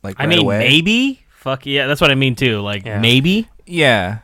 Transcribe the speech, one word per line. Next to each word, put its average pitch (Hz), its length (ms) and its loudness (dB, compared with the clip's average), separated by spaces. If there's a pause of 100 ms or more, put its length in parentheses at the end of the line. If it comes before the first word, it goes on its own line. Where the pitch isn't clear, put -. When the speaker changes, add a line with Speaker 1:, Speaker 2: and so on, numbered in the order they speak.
Speaker 1:
Like, 98 160 -10
Speaker 2:
I 143 40 -4
Speaker 1:
right 151 60 -2
Speaker 2:
mean, 170 160 2
Speaker 1:
away. 101 140 0
Speaker 2:
maybe. 202 680 0
Fuck - 360 -8
yeah, 139 220 -2
that's 143 140 -2
what 151 100 4
I 135 40 2
mean 135 200 0
too. 113 260 0
Like, 101 240 -6
Speaker 3:
Yeah. 104 140 -4
Speaker 2:
maybe. 139 480 2 (180)
Speaker 1:
Yeah. 113 580 0